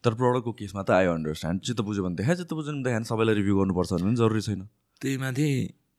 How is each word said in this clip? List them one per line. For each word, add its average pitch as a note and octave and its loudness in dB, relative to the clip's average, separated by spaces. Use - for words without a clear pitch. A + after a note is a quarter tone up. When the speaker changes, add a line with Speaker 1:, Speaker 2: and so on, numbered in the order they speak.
Speaker 1:
तर A#2 2
प्रडक्टको B2 0
केसमा G2 -8
त A#2 0
I F#2+ 6
understand, D#2+ -2
चित्त A2+ -4
बुझ्यो G2+ -2
भने F2+ -2
देखाए, A#2+ 0
चित्त E3+ -10
बुझेन D3+ -6
भने C3+ -6
देखाएन, A#2 0
सबैलाई A2+ 2
रिभ्यू G2+ 4
गर्नुपर्छ F#2 0
भन्ने F2 0
पनि A#2 2
जरुरी A2 4
छैन। G2 -6
Speaker 2:
त्यही C3+ -4
माथि C3 -2